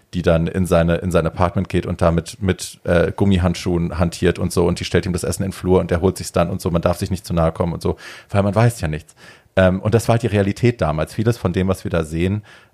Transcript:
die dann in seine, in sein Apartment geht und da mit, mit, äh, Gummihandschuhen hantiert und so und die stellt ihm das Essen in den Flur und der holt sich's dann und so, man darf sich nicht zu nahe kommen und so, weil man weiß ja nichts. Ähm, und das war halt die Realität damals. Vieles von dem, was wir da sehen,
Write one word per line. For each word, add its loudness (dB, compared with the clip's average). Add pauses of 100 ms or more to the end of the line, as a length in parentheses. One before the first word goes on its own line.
(140)
die -2
dann 4
in -2
seine, 4
in -4
sein 2
Apartment -2
geht -2
und -6
da 4
mit, -4
mit, -2
äh, 2
Gummihandschuhen 0
hantiert 0
und -2
so 2
und 0
die -6
stellt 0
ihm -2
das -4
Essen -4
in -4
den -6
Flur 2
und -2
der 0
holt 0
sich's -12
dann 0
und -6
so, -4
man 0
darf 0
sich -6
nicht -4
zu -6
nahe 2
kommen -4
und -10
so, -2 (320)
weil 2
man 0
weiß 2
ja -2
nichts. -8 (400)
Ähm, 4
und 2
das 0
war 4
halt 2
die -2
Realität 0
damals. -2
Vieles 0
von -2
dem, 0
was -2
wir -8
da 0
sehen, -2 (300)